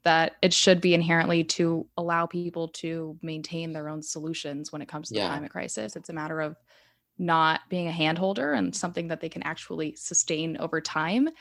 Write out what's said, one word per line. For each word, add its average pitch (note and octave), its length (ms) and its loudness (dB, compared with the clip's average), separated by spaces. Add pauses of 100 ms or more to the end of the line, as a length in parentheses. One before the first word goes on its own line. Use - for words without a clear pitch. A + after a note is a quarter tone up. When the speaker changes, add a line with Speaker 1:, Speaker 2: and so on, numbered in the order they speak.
Speaker 1:
that E3 380 4
it F3+ 100 6
should F3+ 300 6
be F3+ 120 6
inherently E3+ 520 4
to E3 500 0
allow E3+ 300 0
people E3+ 440 -4
to E3 520 -8
maintain E3 500 -6
their D3+ 160 -8
own D#3 140 -8
solutions D3+ 720 -8
when D3+ 80 -8
it - 80 -12
comes D3+ 180 -10
to - 60 -10
the G#2+ 80 0
Speaker 2:
Yeah. F#2 80 0
Speaker 1:
climate D3 220 -6
crisis. G#3+ 440 -8
It's E3 140 -14
a E3+ 40 -10
matter D#3 280 -4
of D3+ 160 -6 (600)
not D#3+ 520 4
being F3 180 -2
a E3 40 -4
handholder F#3+ 600 0
and D3 220 0
something F3 340 -4
that D#3+ 120 -4
they E3 80 -6
can - 140 -10
actually D#3+ 500 -6
sustain D#3+ 640 0
over D#3+ 240 -2
time. F#3+ 480 2 (120)